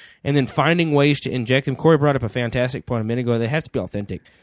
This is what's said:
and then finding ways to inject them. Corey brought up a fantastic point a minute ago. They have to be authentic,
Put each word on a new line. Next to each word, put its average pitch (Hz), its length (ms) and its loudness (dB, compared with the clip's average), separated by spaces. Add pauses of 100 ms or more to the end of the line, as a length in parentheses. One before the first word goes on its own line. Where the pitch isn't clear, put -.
(240)
and 139 100 0
then 135 120 2
finding 160 460 2
ways 143 300 4
to - 80 -6
inject 127 360 0
them. 131 100 -2
Corey 160 220 4
brought 143 180 2
up 123 60 -6
a 110 80 -2
fantastic 123 560 -4
point 117 160 -2
a - 20 -4
minute 120 180 -2
ago. 117 160 0
They 117 100 -2
have 156 160 -4
to - 60 -20
be 120 100 -4
authentic, 101 420 -8 (200)